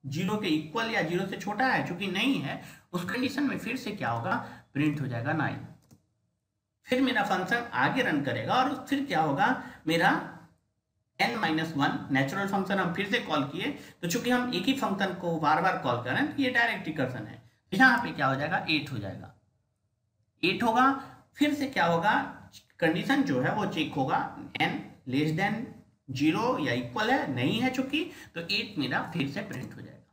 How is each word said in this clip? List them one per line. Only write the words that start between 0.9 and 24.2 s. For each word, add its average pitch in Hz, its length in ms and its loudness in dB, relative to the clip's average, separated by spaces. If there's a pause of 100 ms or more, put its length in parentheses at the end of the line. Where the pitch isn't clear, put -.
या 202 120 0
ज़ीरो 180 240 0
से 190 100 -6
छोटा 208 300 0
है, 185 220 2
चूंकि 185 200 -4
नहीं 208 320 2
है, - 200 -6 (320)
उस 175 120 -2
condition 254 380 -2
में 233 160 0
फिर 226 180 -4
से 220 160 -6
क्या 120 180 -4
होगा, 170 260 0 (360)
print 147 280 2
हो 131 60 -2
जाएगा 120 280 -2
नाइन। 139 240 -2 (1300)
फिर 254 140 2
मेरा 220 220 2
function 196 500 0
आगे 226 280 2
run 151 200 0
करेगा 151 320 -2
और 262 200 2 (140)
फिर 277 160 0
क्या 165 180 0
होगा, 160 280 2 (360)
मेरा 170 460 2 (880)
n 226 180 0
minus 160 400 0
one 143 220 2 (140)
natural 196 360 2
function 196 300 0
हम 175 160 2
फिर 196 120 0
से 233 140 0
call 147 240 0
किए, 180 260 -4 (300)
तो 170 80 -4
चूंकि 240 220 0
हम 247 240 2
एक - 100 -2
ही 269 100 2
function 196 400 0
को 165 240 -2
बार 190 240 4
बार 180 160 2
कॉल 123 180 0
कर 120 140 -4
रहे 190 100 0
हैं 294 140 0
तो 285 80 0
ये 254 80 4
direct 233 360 0
रिकर्सन 123 400 -4
है। - 100 -16 (360)
तो 190 40 -2
यहाँ 196 220 8
पे 165 120 -2
क्या 139 160 0
हो 135 80 4
जाएगा, 156 260 -2
एट 151 320 0
हो 117 60 -6
जाएगा, 92 340 -10 (1120)
एट 208 200 0
होगा। 247 280 6 (440)
फिर 285 200 4
से 269 140 -2
क्या 175 180 2
होगा, 175 260 4 (680)
condition 196 440 4
जो 135 160 2
है 180 140 2
वो 202 140 0
check 160 260 -2
होगा, 147 240 2 (400)